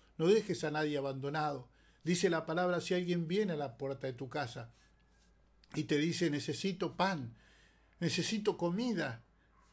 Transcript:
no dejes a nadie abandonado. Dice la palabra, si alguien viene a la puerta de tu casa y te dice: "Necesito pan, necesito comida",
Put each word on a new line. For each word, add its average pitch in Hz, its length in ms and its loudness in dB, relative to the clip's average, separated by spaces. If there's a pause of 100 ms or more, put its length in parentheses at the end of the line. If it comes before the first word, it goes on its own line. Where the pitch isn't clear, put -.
(160)
no 160 100 2
dejes 208 380 4
a 151 60 -2
nadie 151 260 0
abandonado. 139 720 -4 (340)
Dice 175 280 4
la 165 160 2
palabra, 175 340 2
si 180 140 -2
alguien 175 340 0
viene 185 240 0
a 156 40 -2
la 135 200 -6
puerta 135 300 -4
de 131 80 -4
tu 131 160 -8
casa 117 420 -6 (1000)
y 127 100 0
te 147 140 2
dice: 165 320 2
"Necesito 147 680 -2
pan, 165 380 0 (680)
necesito 175 560 0
comida", 175 680 -2 (500)